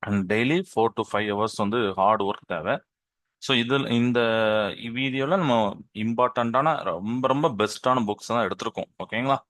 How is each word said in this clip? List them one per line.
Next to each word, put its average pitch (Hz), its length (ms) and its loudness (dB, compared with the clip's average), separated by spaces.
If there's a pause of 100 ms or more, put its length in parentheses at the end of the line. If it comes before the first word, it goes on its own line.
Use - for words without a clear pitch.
And 101 260 0
daily 135 320 2 (120)
four 113 180 4
to 107 240 -2
five 107 80 0
hours 104 300 0
வந்து 104 360 0
ஹார்ட் 101 300 2
ஒர்க் 98 240 -4
தேவை. 90 340 -4 (560)
So, - 200 0
இதுல 120 340 0
இந்த 120 300 2 (540)
வீடியோல 131 540 -4
நம்ம 127 480 2 (180)
இம்பார்ட்டன்டான 123 880 0
ரொம்ப 104 460 -2
ரொம்ப 143 200 2
பெஸ்டான 123 560 0
புக்ஸ் 104 220 -6
தான் 113 220 0
எடுத்திருக்கோம். - 420 -6 (140)
ஓகேங்களா? 127 320 -2 (140)